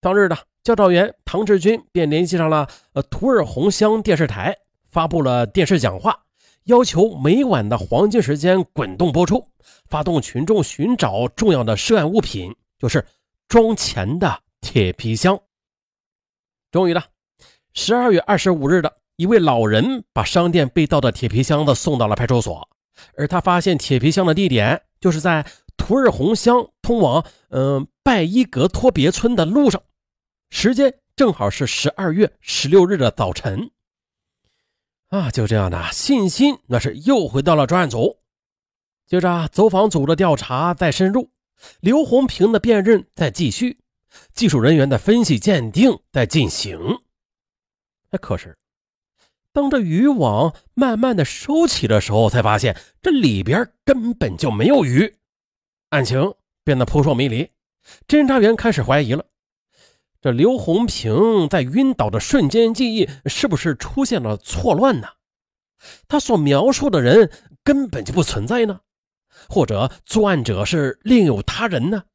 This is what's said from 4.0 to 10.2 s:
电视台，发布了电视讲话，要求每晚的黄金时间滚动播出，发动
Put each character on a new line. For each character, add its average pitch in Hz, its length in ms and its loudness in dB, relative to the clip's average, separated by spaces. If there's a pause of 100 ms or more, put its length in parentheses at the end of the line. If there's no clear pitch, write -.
电 202 120 0
视 151 120 0
台， 101 280 -6 (340)
发 165 200 -4
布 165 140 -2
了 123 240 0
电 165 200 0
视 180 140 2
讲 95 180 -2
话， - 280 -4 (380)
要 240 200 4
求 190 320 0
每 160 280 2
晚 147 220 0
的 117 120 -2
黄 120 320 0
金 220 120 2
时 143 140 -2
间 180 260 2 (100)
滚 95 240 -6
动 165 140 0
播 170 160 2
出， 226 200 -2 (400)
发 - 180 -6
动 165 160 0